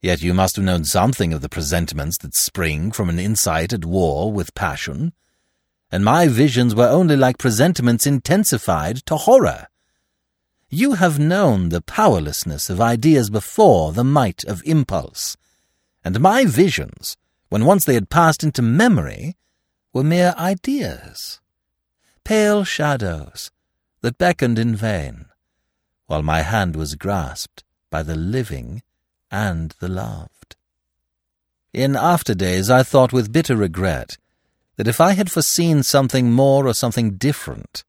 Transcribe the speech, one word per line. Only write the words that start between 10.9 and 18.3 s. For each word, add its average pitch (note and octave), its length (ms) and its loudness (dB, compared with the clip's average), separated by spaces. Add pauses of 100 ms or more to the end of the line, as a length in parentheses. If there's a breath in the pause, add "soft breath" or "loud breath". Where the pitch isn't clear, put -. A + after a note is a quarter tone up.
have E3 240 2
known D3 500 2
the E2+ 120 -2
powerlessness E2 880 -2
of F#2+ 120 -4
ideas A#2 500 2
before G#2 640 2
the A2 120 0
might C3 400 0
of F2+ 200 -8
impulse, C#3+ 720 -4 (680)
and F#2 160 -2
my G#3+ 240 4
visions, D3 720 -2 (320)
when A2 160 0
once F3+ 200 4
they C#3 100 2
had A2 160 -2
passed D#3+ 340 2